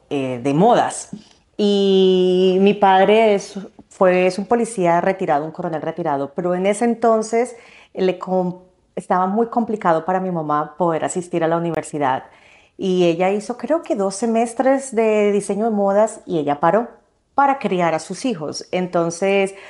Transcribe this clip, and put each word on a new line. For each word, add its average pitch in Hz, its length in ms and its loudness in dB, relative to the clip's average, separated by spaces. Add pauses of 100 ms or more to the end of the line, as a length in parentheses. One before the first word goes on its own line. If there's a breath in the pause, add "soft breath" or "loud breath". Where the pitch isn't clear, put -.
(120)
eh, 131 320 -4
de 139 100 0
modas. 180 560 2 (580 loud breath)
Y 185 920 4
mi 202 140 6
padre 202 580 6
es, 196 240 -4 (320)
fue, 185 380 2
es 185 100 0
un 196 80 -6
policía 190 560 0
retirado, 175 440 0
un 160 60 -10
coronel 160 300 -6
retirado, 147 540 -4
pero 180 180 -2
en 185 140 -2
ese 208 180 0
entonces 226 680 0 (380 loud breath)
le 185 260 -2
com-, 180 400 -2 (360)
estaba 185 320 0
muy 226 200 0
complicado 208 580 -2
para 185 140 -2
mi 185 100 -4
mamá 151 480 -4
poder 165 280 0
asistir 170 380 -4
a 160 40 2
la 165 100 0
universidad. 151 680 -4 (520 soft breath)
Y 180 280 0
ella 175 260 2
hizo, 208 260 -4
creo 302 240 -2
que 330 140 -4
dos 196 200 -2
semestres 240 800 0
de 214 380 2
diseño 202 340 -2
de 233 60 0
modas 208 540 2
y 180 120 -4
ella 143 220 -2
paró 196 300 2 (440)
para 269 240 2
criar 180 380 -2
a 156 40 -4
sus - 260 -10
hijos. 151 460 -6
Entonces, 185 840 -2 (140 loud breath)